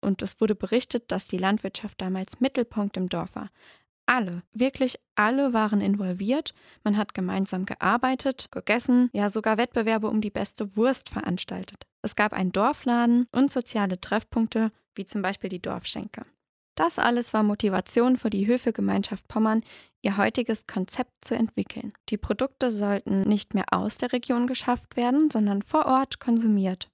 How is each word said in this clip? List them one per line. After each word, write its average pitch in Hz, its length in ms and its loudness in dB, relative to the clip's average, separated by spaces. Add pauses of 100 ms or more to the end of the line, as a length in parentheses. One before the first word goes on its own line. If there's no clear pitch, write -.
Und 196 220 0
es - 180 -8
wurde 214 140 2
berichtet, - 560 -2
dass 185 140 -2
die - 120 -4
Landwirtschaft 196 640 -2
damals 190 380 -6
Mittelpunkt 226 580 -2
im 185 100 -2
Dorf 175 280 -6
war. - 160 -10 (560)
Alle, 190 340 0 (100)
wirklich 254 460 0 (160)
alle 247 400 2
waren 214 280 2
involviert. 196 720 -2 (280)
Man 208 140 2
hat 208 160 -2
gemeinsam 190 540 -2
gearbeitet, 254 840 0
gegessen, 247 640 2
ja 202 160 0
sogar 220 280 0
Wettbewerbe 220 520 0
um 214 120 0
die 208 100 -4
beste 202 440 -6
Wurst 247 340 0
veranstaltet. - 760 -6 (160)
Es - 140 -6
gab 214 180 0
einen 185 180 -2
Dorfladen 240 800 2
und 277 200 4
soziale 202 500 -2
Treffpunkte, 220 720 -2 (240)
wie 196 100 -8
zum 202 160 -6
Beispiel 190 300 -4
die 180 100 -8
Dorfschenke. - 600 -8 (520)
Das 330 240 0
alles 240 340 0
war 214 80 2
Motivation 208 760 2
für 220 120 -2
die 202 160 0
Höfegemeinschaft 202 840 0
Pommern, 220 360 2 (400)
ihr 196 120 0
heutiges 220 520 0
Konzept - 580 -6
zu 226 100 -4
entwickeln. - 560 -4 (180)
Die 208 80 -2
Produkte 254 540 -2
sollten 202 500 0
nicht 208 340 0
mehr 190 160 0
aus 196 260 0
der 247 160 -2
Region 247 320 0
geschafft 247 500 -2
werden, 269 360 4
sondern 202 320 2
vor 311 240 2
Ort 262 320 2
konsumiert. 214 760 2